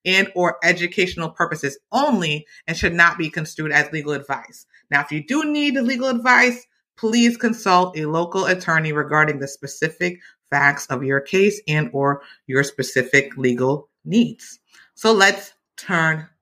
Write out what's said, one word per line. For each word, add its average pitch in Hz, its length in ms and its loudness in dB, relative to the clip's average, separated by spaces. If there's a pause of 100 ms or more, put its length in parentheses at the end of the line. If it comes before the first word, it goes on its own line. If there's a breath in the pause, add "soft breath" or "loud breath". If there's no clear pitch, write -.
and 190 300 2
or 175 280 0
educational 175 680 0
purposes 147 480 -4 (120)
only 185 560 0 (200 loud breath)
and 165 100 -6
should 170 160 -2
not 170 240 4
be 156 140 -4
construed 156 420 -6
as 147 200 2
legal 147 200 -6
advice. 139 540 -8 (240 soft breath)
Now, 143 100 0
if 143 100 -6
you 151 140 -4
do 302 260 -2
need 294 260 0
legal 262 320 -2
advice, 247 580 2 (320)
please 233 400 2
consult 180 600 0
a 156 60 -4
local 175 400 -2
attorney 165 480 0
regarding 151 480 0
the 139 80 -6
specific 160 720 -6 (300 loud breath)
facts 143 360 0
of 135 160 -6
your 135 180 0
case 196 460 2
and 151 280 0
or 139 280 0 (240 loud breath)
your 135 160 2
specific 135 760 -2
legal 127 500 0 (160)
needs. 220 560 -2 (340 soft breath)
So 220 180 2
let's 196 420 2 (220)
turn 160 520 -2 (140)